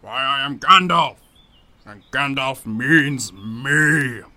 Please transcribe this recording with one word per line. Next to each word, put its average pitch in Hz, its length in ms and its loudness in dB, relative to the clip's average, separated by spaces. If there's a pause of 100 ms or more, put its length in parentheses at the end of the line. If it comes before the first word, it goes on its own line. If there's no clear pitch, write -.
Why, 117 240 -8
I 135 200 0
am 143 140 -6
Gandalf, 170 580 4 (720)
and 104 240 -20
Gandalf 135 560 -4
means 131 640 0
me. 127 880 -2 (140)